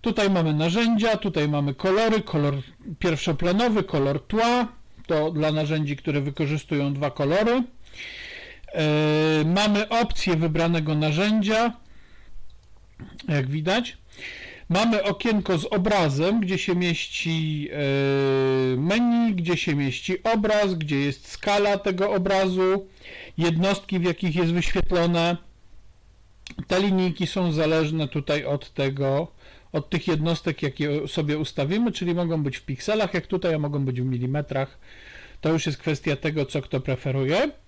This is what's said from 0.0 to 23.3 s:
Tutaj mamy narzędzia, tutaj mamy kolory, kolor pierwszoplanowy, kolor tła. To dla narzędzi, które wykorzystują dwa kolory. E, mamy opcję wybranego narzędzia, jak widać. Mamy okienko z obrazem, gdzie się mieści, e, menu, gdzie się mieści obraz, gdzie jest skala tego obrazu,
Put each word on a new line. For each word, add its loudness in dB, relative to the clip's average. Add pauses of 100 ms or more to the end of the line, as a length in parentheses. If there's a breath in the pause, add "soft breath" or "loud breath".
Tutaj 0
mamy 2
narzędzia, 2
tutaj 0
mamy 0
kolory, 2
kolor 0 (440)
pierwszoplanowy, 0
kolor -2
tła. 2 (380)
To 2
dla 0
narzędzi, -2
które -2
wykorzystują -2
dwa -2
kolory. 2 (1080 loud breath)
E, -2 (600)
mamy 2
opcję 2
wybranego 0
narzędzia, 2 (1600 soft breath)
jak 0
widać. -2 (680 loud breath)
Mamy 2
okienko 0
z -2
obrazem, 2
gdzie 0
się 0
mieści, -2
e, 2
menu, 2
gdzie 0
się 0
mieści -2
obraz, 2
gdzie -2
jest -4
skala 2
tego 0
obrazu, 2 (520 loud breath)